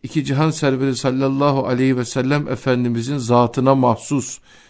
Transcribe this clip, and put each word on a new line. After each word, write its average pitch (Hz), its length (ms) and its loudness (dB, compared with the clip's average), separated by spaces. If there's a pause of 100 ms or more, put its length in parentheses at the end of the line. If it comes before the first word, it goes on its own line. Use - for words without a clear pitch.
iki 139 220 -4
cihan 143 240 0
serveri 135 460 0
sallallahu 135 720 0
aleyhi 127 300 2
ve 123 80 -2
sellem 139 420 -2
Efendimizin 123 720 -2
zatına 123 580 2
mahsus 123 640 -2 (300)